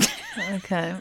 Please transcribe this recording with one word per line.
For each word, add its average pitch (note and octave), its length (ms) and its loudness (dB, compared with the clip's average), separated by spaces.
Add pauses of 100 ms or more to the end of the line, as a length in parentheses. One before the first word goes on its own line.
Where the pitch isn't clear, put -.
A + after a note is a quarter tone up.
(540)
Okay. F3+ 480 0